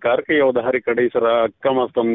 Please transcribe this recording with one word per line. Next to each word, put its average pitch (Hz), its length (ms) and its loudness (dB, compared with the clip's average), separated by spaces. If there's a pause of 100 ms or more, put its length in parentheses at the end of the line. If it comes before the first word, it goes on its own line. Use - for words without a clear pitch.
کار 127 220 0
کوي 156 160 0
او 135 120 4
د 113 100 -2
هرې 127 200 0
کډۍ 120 300 0
سره 117 140 0 (360)
کم 135 160 0
از 117 160 -4
کم 117 160 0